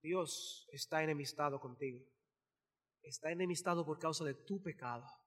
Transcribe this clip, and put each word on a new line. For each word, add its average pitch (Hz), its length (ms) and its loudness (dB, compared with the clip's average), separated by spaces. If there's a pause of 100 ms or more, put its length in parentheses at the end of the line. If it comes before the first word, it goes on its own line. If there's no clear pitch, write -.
Dios - 680 0
está 156 320 2
enemistado 147 580 2
contigo. 127 440 -6 (960)
Está - 280 -4
enemistado 175 540 2
por 151 140 -2
causa 160 260 0
de 139 100 0
tu 196 280 -4
pecado. 123 420 -6 (220)